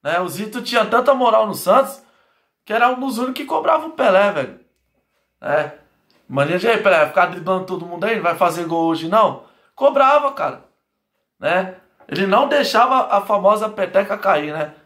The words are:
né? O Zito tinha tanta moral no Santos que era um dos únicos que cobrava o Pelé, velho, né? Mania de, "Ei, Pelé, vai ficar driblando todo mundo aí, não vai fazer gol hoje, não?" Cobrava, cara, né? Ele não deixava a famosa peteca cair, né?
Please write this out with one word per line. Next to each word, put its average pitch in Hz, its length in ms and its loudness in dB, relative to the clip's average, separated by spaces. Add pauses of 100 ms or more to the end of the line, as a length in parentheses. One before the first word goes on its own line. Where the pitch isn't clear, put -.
né? 165 180 -2
O 180 80 -4
Zito 208 320 -8
tinha 226 240 -2
tanta 247 300 2
moral 226 320 2
no 147 80 -6
Santos 220 480 0 (600)
que - 80 -8
era 240 180 2
um 254 100 -4
dos 254 180 -4
únicos 254 180 -4
que 294 80 -10
cobrava 320 420 0
o 320 40 -10
Pelé, 202 400 2
velho, 147 300 -8 (800)
né? 147 320 -2 (560)
Mania 143 300 -2
de, 190 80 -2
"Ei, 226 120 2
Pelé, 190 200 4
vai 151 100 4
ficar 180 180 2
driblando 180 400 -4
todo 170 200 -8
mundo 175 180 -8
aí, 220 120 -2
não 175 60 -6
vai 165 140 0
fazer 170 280 0
gol 165 220 -2
hoje, 165 220 -4
não?" 208 360 2 (300)
Cobrava, 277 580 2
cara, 135 320 -8 (720)
né? 185 380 -2 (320)
Ele 185 180 -2
não 214 220 4
deixava 254 680 2
a 196 40 2
famosa 208 480 0
peteca 196 480 -2
cair, 151 360 0
né? 151 220 -6 (120)